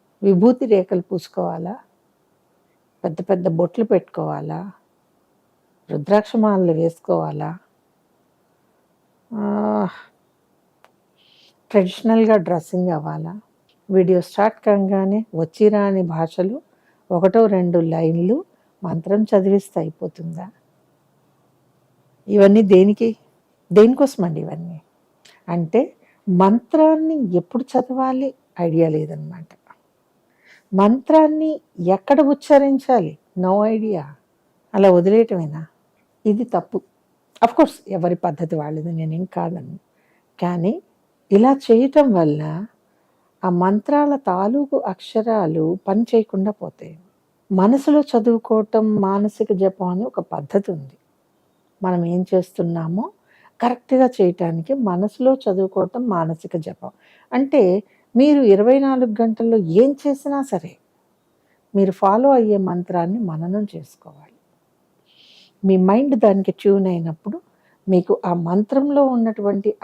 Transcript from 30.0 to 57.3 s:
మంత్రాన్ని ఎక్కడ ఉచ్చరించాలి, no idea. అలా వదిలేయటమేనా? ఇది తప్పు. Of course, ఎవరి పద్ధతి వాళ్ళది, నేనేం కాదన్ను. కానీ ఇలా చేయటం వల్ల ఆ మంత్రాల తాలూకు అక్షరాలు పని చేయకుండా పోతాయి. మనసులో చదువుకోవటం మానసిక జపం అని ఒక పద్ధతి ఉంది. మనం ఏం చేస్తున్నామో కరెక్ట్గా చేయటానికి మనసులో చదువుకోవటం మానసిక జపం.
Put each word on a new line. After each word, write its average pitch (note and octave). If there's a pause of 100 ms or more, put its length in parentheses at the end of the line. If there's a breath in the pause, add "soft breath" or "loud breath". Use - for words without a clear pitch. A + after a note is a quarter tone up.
మంత్రాన్ని D4+ (180)
ఎక్కడ F#3+
ఉచ్చరించాలి, C4+ (220)
no F#3 (140)
idea. G#3+ (720)
అలా G3
వదిలేయటమేనా? F3 (600)
ఇది A3
తప్పు. F#3+ (640)
Of A3+
course, - (120)
ఎవరి F3
పద్ధతి E3+
వాళ్ళది, D#3
నేనేం D#3+
కాదన్ను. E3+ (600)
కానీ F3+ (500)
ఇలా B3 (140)
చేయటం C4+
వల్ల D#3 (760)
ఆ F#3
మంత్రాల G#3+
తాలూకు B3+
అక్షరాలు F#3+ (100)
పని G#3 (100)
చేయకుండా G#3
పోతాయి. D#3+ (520)
మనసులో C4+
చదువుకోవటం A3
మానసిక G3+
జపం F#3+
అని F3+
ఒక B3+
పద్ధతి F3
ఉంది. C#3+ (880)
మనం F3+
ఏం F3
చేస్తున్నామో F3 (500 soft breath)
కరెక్ట్గా B3 (120)
చేయటానికి E3+
మనసులో G#3+
చదువుకోవటం F#3+
మానసిక E3
జపం. - (420 soft breath)